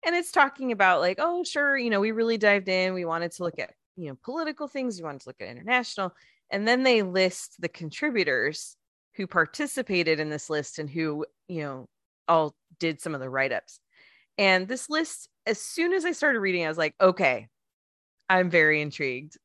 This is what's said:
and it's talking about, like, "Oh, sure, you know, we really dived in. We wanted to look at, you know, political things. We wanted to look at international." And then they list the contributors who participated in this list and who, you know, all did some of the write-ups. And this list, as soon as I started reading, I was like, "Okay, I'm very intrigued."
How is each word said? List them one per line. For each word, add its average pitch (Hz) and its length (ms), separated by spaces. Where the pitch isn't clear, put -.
and 339 120
it's 349 160
talking 277 400
about, 185 280
like, 180 200
"Oh, 349 240
sure, 285 320
you 240 140
know, 202 100
we 214 120
really 226 260
dived 202 300
in. 185 260
We 180 100
wanted 165 280
to - 120
look 170 140
at, - 140
you 170 120
know, 131 160
political 302 440
things. 254 300
We 165 60
wanted 143 180
to - 60
look - 120
at 95 80
international." 196 680
And 202 180
then 254 140
they 247 200
list 185 580
the 170 80
contributors 156 1080
who 196 120
participated 175 920
in 156 80
this 151 220
list 151 280
and 151 120
who, 151 340
you 165 140
know, 135 260
all 160 260
did 165 220
some 160 140
of 135 80
the 131 80
write-ups. 131 500
And 185 320
this 254 220
list, 311 400
as 214 160
soon 349 320
as 330 100
I 349 80
started 269 280
reading, 185 240
I 160 40
was 156 100
like, 156 220
"Okay, 165 480
I'm 185 220
very 156 320
intrigued." 143 640